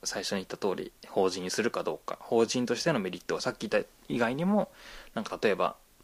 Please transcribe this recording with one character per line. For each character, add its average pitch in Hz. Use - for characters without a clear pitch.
最 -
初 -
に 101
言 92
っ -
た 92
通 95
り、 -
法 95
人 92
に 92
す -
る 101
か 87
ど 78
う -
か、 -
法 113
人 123
と 123
し -
て 165
の 120
メ 92
リ 90
ッ -
ト -
は -
さ 127
っ 120
き 110
言 104
っ -
た -
以 135
外 117
に 160
も、 202
な 113
ん -
か 90
例 110
え 92
ば、 90